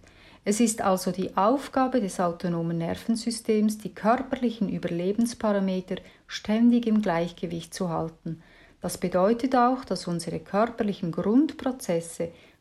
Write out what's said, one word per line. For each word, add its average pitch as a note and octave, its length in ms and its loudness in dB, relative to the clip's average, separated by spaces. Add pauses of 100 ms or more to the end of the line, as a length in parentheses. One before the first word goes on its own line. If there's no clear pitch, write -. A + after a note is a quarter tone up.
(460)
Es G#3 140 0
ist A3+ 240 2
also F#3+ 280 2
die F#3 240 -4
Aufgabe C4 640 2
des F#3+ 200 -4
autonomen E3+ 580 -2
Nervensystems, G#3+ 1000 -2
die - 160 -12
körperlichen A#3 720 0
Überlebensparameter F#3 1300 -2 (320)
ständig A#3 580 2
im G#3+ 160 4
Gleichgewicht E3+ 720 -4
zu F3+ 160 -4
halten. D#3+ 540 -6 (380)
Das F3+ 180 -6
bedeutet G3+ 560 2
auch, B3+ 280 4
dass - 220 -6
unsere E3 340 -4
körperlichen G3+ 720 -2
Grundprozesse F#3+ 1160 0 (320)